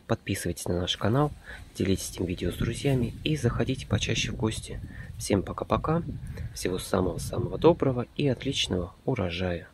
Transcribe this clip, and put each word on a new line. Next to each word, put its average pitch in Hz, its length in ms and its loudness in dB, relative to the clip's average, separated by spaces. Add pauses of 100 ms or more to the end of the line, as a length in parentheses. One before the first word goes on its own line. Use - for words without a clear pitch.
подписывайтесь - 600 -2
на 87 120 2
наш 90 180 0
канал, 135 360 2 (420)
делитесь 95 360 2
этим 92 160 -2
видео 87 260 -2
с - 40 -8
друзьями 120 580 0 (100)
и 156 100 0
заходите 120 520 0
почаще 110 440 0
в 98 60 -6
гости. - 420 -4 (400)
Всем 98 240 2
пока-пока, 156 600 0 (520)
всего 92 240 -2
самого-самого 90 800 0
доброго 135 480 4 (100)
и 143 120 2
отличного 107 680 0 (120)
урожая. 90 680 -2